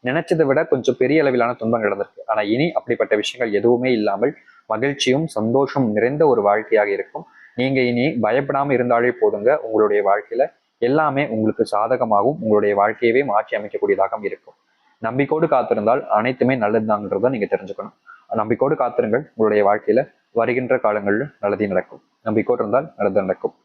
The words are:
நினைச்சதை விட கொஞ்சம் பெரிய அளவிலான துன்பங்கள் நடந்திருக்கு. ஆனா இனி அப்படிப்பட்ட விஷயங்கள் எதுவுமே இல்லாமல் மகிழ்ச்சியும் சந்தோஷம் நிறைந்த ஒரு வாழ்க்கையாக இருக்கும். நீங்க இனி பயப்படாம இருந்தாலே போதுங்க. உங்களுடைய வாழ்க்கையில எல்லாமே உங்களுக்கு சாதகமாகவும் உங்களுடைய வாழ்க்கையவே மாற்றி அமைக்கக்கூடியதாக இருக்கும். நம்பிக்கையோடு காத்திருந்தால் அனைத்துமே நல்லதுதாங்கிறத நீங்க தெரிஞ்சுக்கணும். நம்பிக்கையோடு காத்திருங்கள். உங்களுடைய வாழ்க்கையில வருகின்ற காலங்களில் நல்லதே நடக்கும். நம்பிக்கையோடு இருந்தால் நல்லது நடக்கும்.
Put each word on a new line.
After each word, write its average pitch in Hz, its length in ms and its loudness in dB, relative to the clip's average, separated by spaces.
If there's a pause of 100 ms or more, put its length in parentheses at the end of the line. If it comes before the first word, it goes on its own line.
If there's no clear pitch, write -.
நினைச்சதை 160 400 0
விட 135 120 2 (120)
கொஞ்சம் 127 280 0
பெரிய 143 240 2
அளவிலான 123 360 0
துன்பங்கள் 113 300 0
நடந்திருக்கு. 101 400 -8
ஆனா 107 120 0 (120)
இனி 143 120 0 (120)
அப்படிப்பட்ட 113 440 -2
விஷயங்கள் 113 360 -4
எதுவுமே 120 400 2
இல்லாமல் 104 340 0 (400)
மகிழ்ச்சியும் 135 540 0 (100)
சந்தோஷம் 123 500 0 (100)
நிறைந்த 131 340 0
ஒரு 117 180 2
வாழ்க்கையாக 104 480 2
இருக்கும். 143 280 -10 (360)
நீங்க 131 180 0 (120)
இனி 120 160 0 (180)
பயப்படாம 139 520 0
இருந்தாலே 123 440 2
போதுங்க. 107 300 2 (160)
உங்களுடைய 107 420 2
வாழ்க்கையில 107 360 0 (440)
எல்லாமே 147 340 0 (120)
உங்களுக்கு 110 300 0 (100)
சாதகமாகவும் 113 720 0
உங்களுடைய 104 360 2
வாழ்க்கையவே 113 420 2 (100)
மாற்றி 110 260 -2
அமைக்கக்கூடியதாக 101 720 -2
இருக்கும். - 260 -16 (500)
நம்பிக்கையோடு 139 480 0
காத்திருந்தால் 113 460 0 (180)
அனைத்துமே 127 440 0
நல்லதுதாங்கிறத 107 720 0
நீங்க 104 160 -2
தெரிஞ்சுக்கணும். 98 460 -6 (440)
நம்பிக்கையோடு 117 420 0
காத்திருங்கள். 120 400 -2 (120)
உங்களுடைய 104 340 2
வாழ்க்கையில 107 340 2 (380)
வருகின்ற 123 440 0
காலங்களில் 104 420 0 (180)
நல்லதே 101 280 0
நடக்கும். - 300 -4 (260)
நம்பிக்கையோடு 110 360 0
இருந்தால் 127 240 -2 (100)
நல்லது 101 280 0
நடக்கும். - 280 -4 (100)